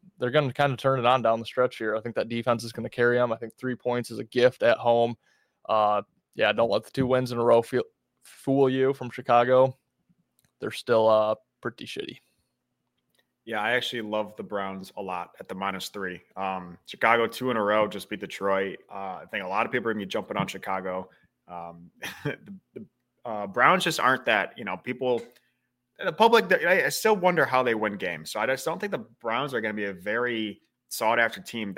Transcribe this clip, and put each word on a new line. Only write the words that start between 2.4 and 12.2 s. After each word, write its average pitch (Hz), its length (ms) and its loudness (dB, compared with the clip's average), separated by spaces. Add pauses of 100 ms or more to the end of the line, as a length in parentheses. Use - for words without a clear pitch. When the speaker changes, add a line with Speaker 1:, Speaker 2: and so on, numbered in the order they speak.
Speaker 1:
is 117 80 -12
gonna 113 160 -8
carry 120 300 2
'em. 123 120 2
I 113 60 -4
think 113 200 -12
three 127 200 -6
points 120 340 -4
is 113 80 -10
a 117 60 -8
gift 123 380 2
at 117 160 4
home. 117 380 2 (520)
Uh, 104 320 2 (360)
yeah, 107 160 2
don't 117 160 2
let 107 140 0
the - 80 -20
two 135 160 -2
wins 127 240 0
in 120 80 -6
a 117 60 0
row 117 180 6
feel, 120 220 -2 (400)
fool 135 440 2
you 131 240 2
from 127 160 -8
Chicago. 127 720 4 (800)
They're 110 140 -8
still, 113 360 2
uh, 110 280 4 (240)
pretty - 260 -10
shitty. - 320 -12 (1300)